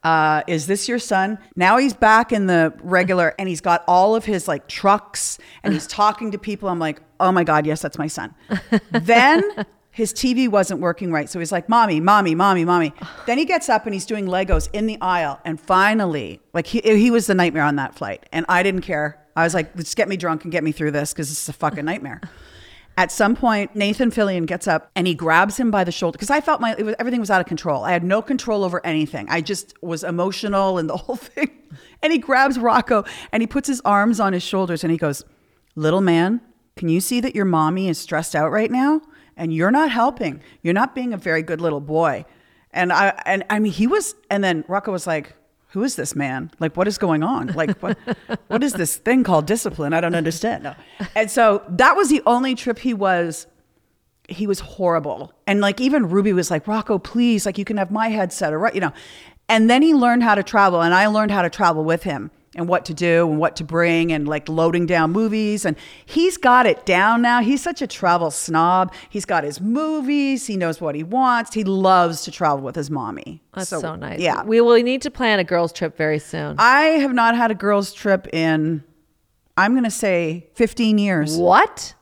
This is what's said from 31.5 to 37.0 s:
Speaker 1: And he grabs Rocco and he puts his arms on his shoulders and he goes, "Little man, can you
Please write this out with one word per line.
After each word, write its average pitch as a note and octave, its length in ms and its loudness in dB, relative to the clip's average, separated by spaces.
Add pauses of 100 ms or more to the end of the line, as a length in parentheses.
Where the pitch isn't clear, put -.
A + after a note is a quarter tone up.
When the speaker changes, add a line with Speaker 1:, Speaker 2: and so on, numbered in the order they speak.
Speaker 1:
And D#4 100 0
he E4 60 2
grabs C4 400 2
Rocco A#3 460 2 (260)
and A3 100 -2
he A3+ 60 0
puts C4+ 220 -4
his B3+ 160 -4
arms G3+ 340 2
on G3 140 0
his F3+ 100 -2
shoulders F3+ 400 -4
and D#3+ 80 -2
he E3 80 0
goes, D3 260 -4 (520)
"Little D#3 240 0
man, F#3 400 2 (360)
can E3+ 120 -4
you E3 120 2